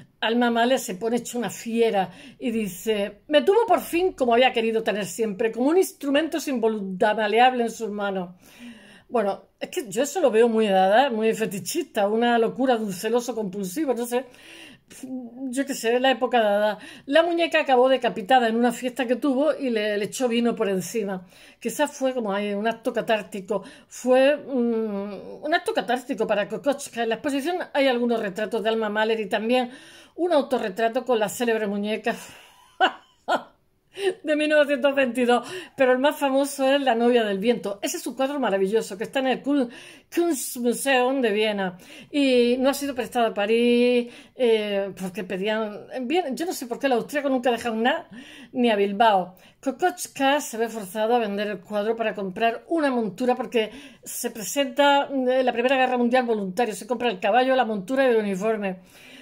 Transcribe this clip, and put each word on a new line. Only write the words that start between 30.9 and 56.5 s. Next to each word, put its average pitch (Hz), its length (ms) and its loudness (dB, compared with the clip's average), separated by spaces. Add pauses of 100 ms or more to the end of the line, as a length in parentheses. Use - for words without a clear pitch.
con 247 120 2
la 208 120 0
célebre 226 360 -2
muñeca 208 500 -4 (640)
<laughs> - 1400 -4
de 302 120 0
mil 302 140 0
novecientos 285 460 2
veintidós, 247 520 2 (300)
pero 254 140 6
el 254 80 4
más 285 180 2
famoso 277 500 0
es 277 140 4
La 254 140 2
novia 233 280 4
del 202 140 -2
viento. 202 440 -2
Ese 339 160 -4
es 330 100 -10
un 240 80 -8
cuadro 269 240 -2
maravilloso 208 580 0
que 220 60 -8
está - 160 -4
en 262 80 0
el 240 160 0
Kun-, 269 260 0 (440)
Kunstmuseum 262 1080 0
de 226 100 2
Viena 202 460 -2 (340)
y 254 460 4
no 262 120 2
ha 277 40 2
sido 277 220 -6
prestado 233 320 0
a 202 80 -6
París, 240 760 2 (240)
eh, 208 640 0
porque 190 240 -8
pedían, 208 680 -4
en 254 140 -6
Viena, 320 260 0
yo 302 140 -6
no 359 60 -2
sé 285 120 -10
por 233 140 -8
qué 277 80 0
el 269 60 2
austríaco 269 360 -2
nunca 262 220 0
deja 233 180 -4
un 220 140 -2
nada, 302 260 0 (420)
ni 240 200 2
a 214 40 2
Bilbao. 202 600 2 (260)
Kokoschka 277 800 0
se 247 160 -10
ve 226 120 -2
forzado 220 460 -2
a 247 40 4
vender 208 280 -2
el 202 120 -6
cuadro 208 360 -2
para 220 200 -4
comprar 214 540 -2
una 311 200 2
montura 240 460 0
porque 220 340 -2 (340)
se - 280 -8
presenta, 277 800 2
eh, 262 320 2
la 247 100 0
Primera 247 240 2
Guerra 254 200 2
Mundial 240 280 2
voluntario, 214 480 -2